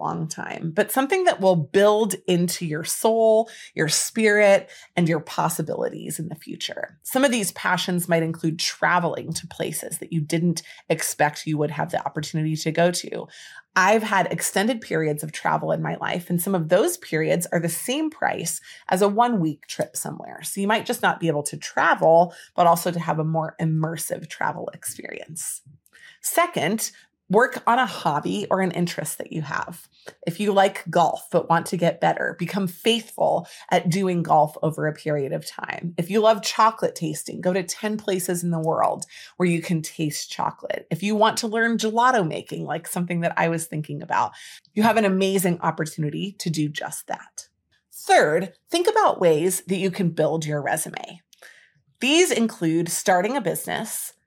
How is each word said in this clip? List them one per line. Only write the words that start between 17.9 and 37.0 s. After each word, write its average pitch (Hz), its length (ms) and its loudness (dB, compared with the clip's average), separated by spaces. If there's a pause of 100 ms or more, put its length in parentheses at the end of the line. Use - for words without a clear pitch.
price - 540 -4 (260)
as 185 140 2
a 202 60 6
one-week 202 580 0
trip - 280 -6
somewhere. - 480 -10
So 196 200 -8
you 196 40 -2
might 214 200 0
just 226 160 -4
not 185 180 0
be 165 80 0
able 147 140 0
to 147 160 -8
travel, 170 760 4 (220)
but 175 120 4
also 170 240 4
to 170 80 -4
have 160 200 -2
a 156 60 0
more 160 360 -4
immersive 160 680 -2
travel - 420 -4
experience. - 880 -12 (640)
Second, 226 680 0 (400)
work 240 340 4
on 233 140 4
a 254 80 2
hobby 175 640 -2
or 190 100 2
an 185 120 0
interest 170 460 -4
that - 140 -12
you 160 100 -4
have. - 460 -8 (380)
If 170 140 -4
you 208 120 2
like 196 380 4
golf - 400 2
but 170 180 2
want 165 180 2
to 190 100 -4
get 170 240 0
better, - 400 0
become 185 260 -2
faithful 175 800 -2 (240)
at 185 180 2
doing 180 360 0
golf 156 400 4
over 151 240 -2
a 151 40 -2
period 147 400 -4
of 156 140 -6
time. - 500 -10
If 170 140 -4
you 214 80 2
love 220 240 4
chocolate - 540 2
tasting, - 440 -6